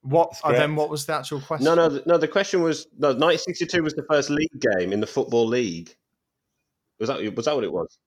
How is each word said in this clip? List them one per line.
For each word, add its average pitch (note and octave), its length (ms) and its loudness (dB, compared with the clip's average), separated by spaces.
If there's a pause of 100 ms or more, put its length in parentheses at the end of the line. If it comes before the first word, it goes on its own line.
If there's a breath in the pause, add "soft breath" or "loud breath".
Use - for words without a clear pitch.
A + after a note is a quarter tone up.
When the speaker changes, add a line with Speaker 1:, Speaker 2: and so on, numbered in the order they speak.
Speaker 1:
What, D#3+ 300 2
Speaker 2:
That's - 120 -16
Speaker 1:
and D3 100 2
then A#2+ 140 4
Speaker 2:
correct. D3+ 100 -2
Speaker 1:
what D3+ 120 0
was D3 160 -8
the D#3 80 -4
actual C#3+ 260 -6
question? C#3+ 240 -4
Speaker 3:
No, D#3+ 100 4
no, E3+ 140 6
the, C#3 180 -2
no. E3+ 120 4
The D#3 100 2
question G3 340 0
was: D#3+ 240 -2 (100)
no, C#3+ 160 2
nineteen D#3+ 260 4
sixty-two E3+ 440 -2
was D3+ 120 -2
the D3+ 140 -6
first D3 220 2
league D3 300 -2 (180)
game F2+ 140 0
in G#2 80 0
the G#2+ 60 -2
Football A#2 420 2
League. G2+ 480 -4 (1040)
Was A2 80 -4
that, G#2+ 260 -4
was A2+ 120 -4
that D3+ 100 0
what A#2 80 0
it E2+ 80 -4
was? E2 340 -6